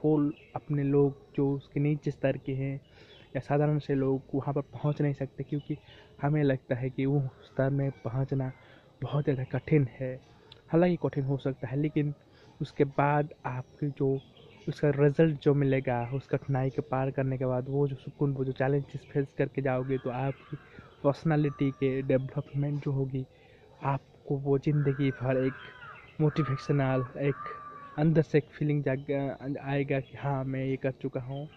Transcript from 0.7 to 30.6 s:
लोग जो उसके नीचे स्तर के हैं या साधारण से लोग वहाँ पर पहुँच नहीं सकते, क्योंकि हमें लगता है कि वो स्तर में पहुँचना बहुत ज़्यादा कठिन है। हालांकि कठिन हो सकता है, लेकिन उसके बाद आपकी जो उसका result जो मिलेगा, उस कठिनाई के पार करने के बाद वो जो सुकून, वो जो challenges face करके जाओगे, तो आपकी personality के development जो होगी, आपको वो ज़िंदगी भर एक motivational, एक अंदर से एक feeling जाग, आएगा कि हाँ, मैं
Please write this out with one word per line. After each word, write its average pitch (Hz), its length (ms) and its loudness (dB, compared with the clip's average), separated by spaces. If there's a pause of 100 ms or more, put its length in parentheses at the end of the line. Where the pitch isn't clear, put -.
लोग 139 520 2
जो 139 180 2
उसके 139 260 -6
नीचे 147 320 0
स्तर 135 260 0
के 135 160 -6
हैं 135 280 -4 (540)
या 135 40 -4
साधारण 147 400 2
से 143 160 -2
लोग 135 260 0 (140)
वहाँ 139 180 -2
पर 143 80 -2
पहुँच 147 400 -2
नहीं 147 120 2
सकते, 135 300 -8
क्योंकि 143 340 -6 (440)
हमें 147 220 2
लगता 135 320 0
है 127 140 -4
कि 135 160 -2
वो 143 160 2
स्तर - 480 -2
में 139 220 0
पहुँचना 131 600 -4 (500)
बहुत 143 220 -2
ज़्यादा 131 200 0
कठिन 135 440 2 (120)
है। 131 220 -8 (480)
हालांकि 175 260 4
कठिन 143 280 -2
हो 139 140 0
सकता 135 300 -6
है, 135 100 -4
लेकिन 147 360 0 (480)
उसके - 220 0
बाद 147 500 2 (120)
आपकी 127 420 -6
जो 135 320 -2 (480)
उसका 151 220 0
result 147 520 4
जो 147 120 6
मिलेगा, 135 600 0
उस 135 140 -6
कठिनाई 135 420 0
के 139 120 -4
पार 135 300 -2
करने 131 260 -2
के 131 80 -2
बाद 127 240 0
वो 143 180 2
जो 135 80 -4
सुकून, 143 380 -2
वो 131 120 -4
जो 131 60 -4
challenges 135 500 -2 (100)
face 143 260 -2
करके 139 240 -2
जाओगे, 131 360 0
तो 127 120 -4
आपकी 135 480 -6 (460)
personality 147 680 2
के 135 300 0
development 139 840 -2
जो 147 80 -2
होगी, 135 340 -2 (580)
आपको - 540 -4
वो 139 200 2
ज़िंदगी 143 540 2
भर 131 340 0
एक 135 80 0 (680)
motivational, 139 960 0
एक 139 160 0 (600)
अंदर 160 240 4
से - 160 4
एक 139 80 2
feeling 147 380 -2
जाग, 131 160 0 (600)
आएगा 139 380 0
कि - 180 -10
हाँ, 139 260 -2
मैं 131 220 -4